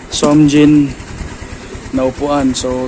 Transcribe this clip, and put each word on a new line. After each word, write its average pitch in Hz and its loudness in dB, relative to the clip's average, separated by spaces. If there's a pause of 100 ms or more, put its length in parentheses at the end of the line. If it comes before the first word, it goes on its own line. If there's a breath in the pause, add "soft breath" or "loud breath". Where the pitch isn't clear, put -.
(140)
Somjin 147 4 (960)
na 131 0
upuan. 135 -2
So, 127 -4